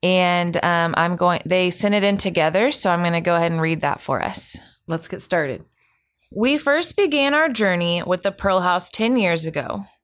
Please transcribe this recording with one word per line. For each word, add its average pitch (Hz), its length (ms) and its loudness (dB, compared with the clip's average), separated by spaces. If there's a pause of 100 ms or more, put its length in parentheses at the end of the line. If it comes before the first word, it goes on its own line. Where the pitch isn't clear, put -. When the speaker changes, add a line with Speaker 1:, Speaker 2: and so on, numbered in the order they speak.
Speaker 1:
And, 175 580 2
um, 170 360 2
I'm 175 180 0
going, 175 300 0
they 180 260 2
sent 202 240 2
it 202 80 2
in 202 140 2
together. 185 560 0
So - 180 2
I'm 170 100 0
gonna 170 200 0
go 170 160 2
ahead 170 160 0
and 165 80 -2
read 160 200 0
that 143 200 -4
for 127 200 -4
us. - 360 -4 (300)
Speaker 2:
Let's 165 200 -6
get - 140 -10
started. 147 420 -4 (680)
Speaker 1:
We 269 280 0
first 302 360 0
began 285 380 2
our 311 160 2
journey 175 560 0
with 180 160 -2
the 196 100 -2
Pearl 190 280 0
House 180 320 0
ten 233 260 0
years 170 300 0
ago. 160 380 -6 (180)